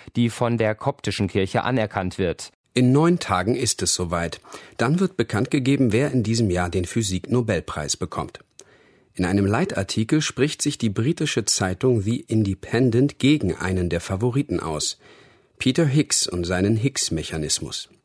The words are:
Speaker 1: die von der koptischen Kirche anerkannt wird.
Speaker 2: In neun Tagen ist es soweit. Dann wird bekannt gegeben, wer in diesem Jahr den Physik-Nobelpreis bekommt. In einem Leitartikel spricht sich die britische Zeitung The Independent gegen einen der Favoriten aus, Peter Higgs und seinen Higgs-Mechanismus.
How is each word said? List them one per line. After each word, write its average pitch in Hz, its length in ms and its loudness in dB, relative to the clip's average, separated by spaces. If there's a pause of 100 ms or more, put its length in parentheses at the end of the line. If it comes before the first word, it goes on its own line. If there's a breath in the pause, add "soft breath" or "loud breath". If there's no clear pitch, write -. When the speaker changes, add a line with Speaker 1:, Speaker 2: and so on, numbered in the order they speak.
(160 loud breath)
Speaker 1:
die 117 140 2
von 117 280 0
der 107 160 2
koptischen - 540 -2
Kirche 95 340 0
anerkannt 107 560 -2
wird. 87 320 -2 (220)
Speaker 2:
In 127 200 4
neun 165 260 4
Tagen 95 380 0
ist - 260 -2
es 90 140 0
soweit. 85 440 -4 (360 loud breath)
Dann 143 240 2
wird 185 160 0
bekannt 107 340 0
gegeben, 135 420 2
wer 135 200 2
in 127 100 2
diesem 110 280 2
Jahr 87 200 0
den 90 140 -2
Physik-Nobelpreis 101 1120 -2
bekommt. - 420 -8 (760 loud breath)
In 92 120 -2
einem 98 200 2
Leitartikel 113 800 0
spricht - 400 -2
sich 143 160 -4
die 117 100 0
britische 117 560 -2
Zeitung 107 560 0
The 110 280 -2
Independent 113 920 2
gegen 135 380 2
einen 92 340 -2
der 85 100 0
Favoriten 110 600 -2
aus, 78 380 -4 (600 soft breath)
Peter 131 260 2
Higgs 143 440 2
und 87 160 -2
seinen 92 320 2
Higgs-Mechanismus. 80 1120 -4 (160)